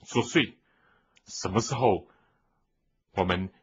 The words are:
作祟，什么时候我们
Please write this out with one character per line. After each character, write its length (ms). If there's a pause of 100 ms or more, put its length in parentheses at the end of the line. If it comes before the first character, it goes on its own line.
作 180
祟， 320 (720)
什 220
么 120
时 140
候 340 (1040)
我 120
们 280 (100)